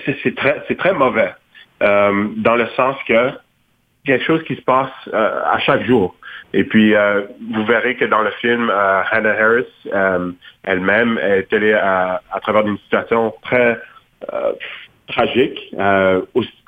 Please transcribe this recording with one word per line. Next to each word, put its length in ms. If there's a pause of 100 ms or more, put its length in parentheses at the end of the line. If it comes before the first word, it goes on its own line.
c'est, 180
c'est 120
très, 320
c'est 120
très 160
mauvais, 380 (500)
euh, 540
dans 200
le 180
sens 220 (100)
que 240 (760)
quelque 180
chose 200
qui 120
se 60
passe, 280 (220)
euh, 320
à 140
chaque 260
jour. 320 (380)
Et 100
puis, 300
euh, 280 (300)
vous 140
verrez 300
que 100
dans 160
le 80 (100)
film, 300
euh, 400
Hannah 280
Harris, 280 (260)
euh, 400 (300)
elle-même 560
est 340
allée 220
à, 480 (100)
à 80
travers 260
une 120
situation 640
très, 360 (540)
euh, 200 (540)
tragique, 520 (200)
euh, 440 (120)
aussi, 200 (140)